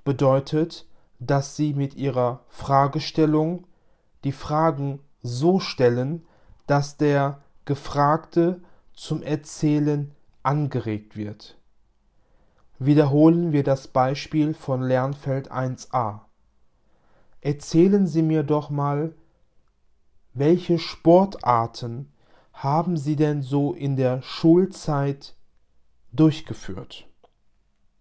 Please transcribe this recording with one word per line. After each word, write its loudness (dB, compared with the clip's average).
bedeutet, 0
dass -2
Sie -2
mit -4
Ihrer -4
Fragestellung 0
die -4
Fragen -2
so 2
stellen, 0
dass 0
der 0
Gefragte 0
zum -8
Erzählen -2
angeregt -4
wird. -12
Wiederholen 4
wir 2
das -2
Beispiel -2
von -6
Lernfeld -2
eins -8
a. -4
Erzählen 2
Sie 0
mir 2
doch -2
mal, -4
welche 2
Sportarten 0
haben -2
Sie -4
denn 0
so -2
in -4
der 0
Schulzeit 0
durchgeführt -2